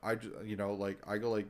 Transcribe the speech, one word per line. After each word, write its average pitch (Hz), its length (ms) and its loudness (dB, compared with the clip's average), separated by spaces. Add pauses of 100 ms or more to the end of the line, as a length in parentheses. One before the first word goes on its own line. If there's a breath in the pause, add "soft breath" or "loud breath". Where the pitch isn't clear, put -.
I 113 120 2
ju-, 113 200 -6 (100)
you 107 100 -2
know, 101 180 2
like, 98 340 0
I 104 100 2
go, 113 140 2
like, 104 180 2